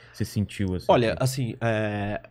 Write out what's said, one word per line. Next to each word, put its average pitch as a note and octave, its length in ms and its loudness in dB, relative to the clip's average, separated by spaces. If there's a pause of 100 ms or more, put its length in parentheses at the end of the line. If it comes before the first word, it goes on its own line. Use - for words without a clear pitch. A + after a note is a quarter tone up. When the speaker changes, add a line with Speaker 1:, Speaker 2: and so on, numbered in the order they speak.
(120)
Speaker 1:
você - 140 -4
sentiu, G2 500 -2
assim, F2 140 -6
Speaker 2:
Olha, B2+ 260 4
Speaker 1:
que - 80 -2
Speaker 2:
assim, B2+ 380 -2
é... G#2+ 680 -2